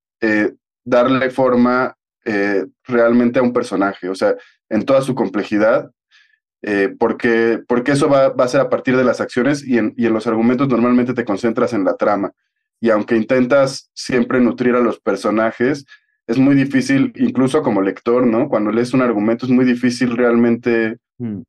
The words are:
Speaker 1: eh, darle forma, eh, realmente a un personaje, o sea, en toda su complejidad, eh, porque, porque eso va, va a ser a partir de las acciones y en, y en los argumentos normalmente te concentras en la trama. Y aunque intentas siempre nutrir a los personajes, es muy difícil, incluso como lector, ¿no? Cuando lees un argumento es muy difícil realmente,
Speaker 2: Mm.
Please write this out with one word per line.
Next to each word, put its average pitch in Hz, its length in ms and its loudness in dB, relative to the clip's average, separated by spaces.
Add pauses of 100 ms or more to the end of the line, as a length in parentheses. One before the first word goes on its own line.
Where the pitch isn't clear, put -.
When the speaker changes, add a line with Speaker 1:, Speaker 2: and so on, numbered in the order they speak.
(220)
Speaker 1:
eh, 107 320 0 (320)
darle 127 460 2
forma, 123 640 2 (300)
eh, 101 400 -2 (180)
realmente 120 560 2
a 127 40 4
un 123 100 0
personaje, 98 540 -4
o 95 80 -6
sea, 87 200 0 (340)
en 107 160 -2
toda 135 160 2
su 131 140 -4
complejidad, 107 760 0 (720)
eh, 98 380 -2
porque, 117 680 0
porque 123 260 0
eso 143 140 2
va, 135 220 4
va 127 160 0
a - 20 2
ser 139 140 0
a - 80 -2
partir 123 260 -2
de 131 80 2
las - 160 0
acciones 131 460 -2
y 120 140 0
en, 107 180 -2
y 117 80 0
en 110 80 0
los 110 140 -4
argumentos 120 400 0
normalmente 123 480 2
te 117 100 -4
concentras 110 480 -2
en 101 120 -2
la 87 120 -2
trama. 98 360 -2 (500)
Y 113 60 2
aunque 107 260 0
intentas 127 800 0
siempre 127 460 -2
nutrir 120 340 2
a 123 60 2
los 113 200 0
personajes, 110 840 -2 (420)
es - 120 -2
muy 262 160 4
difícil, 135 600 0
incluso 131 460 0
como 110 200 0
lector, 120 440 0
¿no? 123 240 0
Cuando 107 220 -2
lees 120 240 -2
un 127 80 2
argumento 113 420 -2
es 127 60 -2
muy 127 140 4
difícil 120 520 -2
realmente, 117 800 0 (220)
Speaker 2:
Mm. 110 300 -10